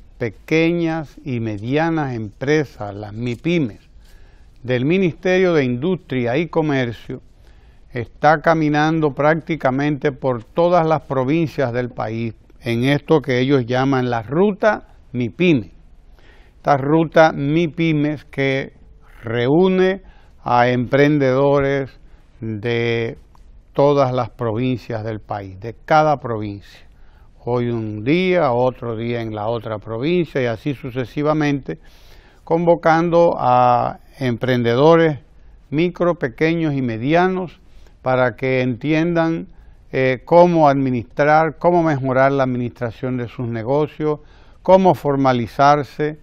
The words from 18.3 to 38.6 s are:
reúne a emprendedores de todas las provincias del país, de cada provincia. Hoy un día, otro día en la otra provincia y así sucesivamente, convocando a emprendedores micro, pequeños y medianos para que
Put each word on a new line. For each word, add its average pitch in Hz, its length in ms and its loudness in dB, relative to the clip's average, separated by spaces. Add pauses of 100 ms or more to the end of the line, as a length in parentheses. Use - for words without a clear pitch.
reúne 185 760 2 (420)
a 123 260 2
emprendedores 139 1200 2 (500)
de 117 760 -4 (560)
todas 143 380 2
las 123 200 -4
provincias 117 720 -4
del 110 160 -8
país, 98 400 -12
de 113 160 -12 (100)
cada 156 320 2
provincia. 107 640 -10 (640)
Hoy 120 240 -2
un 107 340 -6
día, 170 480 0
otro 120 460 -2
día 117 240 -4
en 113 140 -8
la 104 120 -6
otra 113 300 -6
provincia 147 640 -4
y 123 40 0
así 120 280 -4
sucesivamente, 143 1040 -4 (640)
convocando 170 920 2
a 123 640 2 (200)
emprendedores 127 1000 2 (500)
micro, 175 460 0
pequeños 160 580 -2
y 139 80 -2
medianos 156 800 -2 (420)
para 127 340 0
que 131 260 -2